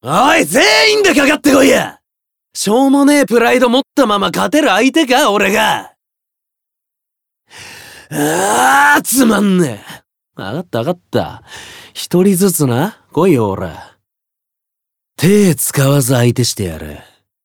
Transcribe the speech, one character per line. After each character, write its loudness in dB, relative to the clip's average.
お 0
い、 0
全 2
員 0
で 2
か 2
か 2
っ -10
て 2
こ 4
い 4
や！ -2
し -6
ょ 2
う 2
も 2
ね 4
え 2
プ 0
ラ 2
イ 2
ド 2
持 2
っ -2
た 2
ま 2
ま -2
勝 -4
て 2
る 0
相 2
手 0
か、 2
俺 -2
が。 -4
あ 0
ー、 -2
つ 0
ま 2
ん 0
ね -4
え。 -14
わ -10
か -8
っ -12
た、 -6
わ -4
か -4
っ -6
た。 -6
一 -2
人 2
ず 0
つ -2
な、 -4
来 0
い 4
よ、 0
お -6
ら。 -14
手 2
使 -2
わ 2
ず -2
相 2
手 -2
し -4
て -6
や -8
る。 -14